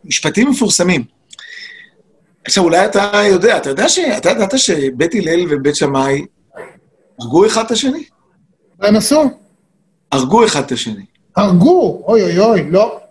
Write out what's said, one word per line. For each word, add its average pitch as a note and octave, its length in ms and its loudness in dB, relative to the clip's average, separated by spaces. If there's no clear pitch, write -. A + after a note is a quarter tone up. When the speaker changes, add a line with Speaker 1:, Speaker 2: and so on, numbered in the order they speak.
Speaker 1:
משפטים F3+ 440 -2
מפורסמים. F3+ 540 0
עכשיו, G3 180 0
אולי E3+ 220 2
אתה G3+ 260 0
יודע, F#3+ 280 2
אתה C#3 120 -6
יודע G3+ 200 0
ש-, F#4 100 0
אתה C4 300 -2
ידעת F#3+ 300 -2
שבית D3 560 -2
הלל F3 340 0
ובית C#3+ 260 0
שמאי C#3 500 -2
הרגו C3+ 260 2
אחד A3 200 0
את A#3 60 -8
השני? C4+ 320 -4
Speaker 2:
מה G3+ 80 0
הם G#3 80 4
עשו? D4 280 2
Speaker 1:
הרגו C#3+ 340 2
אחד D3+ 180 -2
את - 80 -8
השני. G#2+ 340 -10
Speaker 2:
הרגו? G#3 720 2
אוי, G#3+ 160 2
אוי, F3 160 0
אוי, G#3 300 2
לא. G3+ 300 0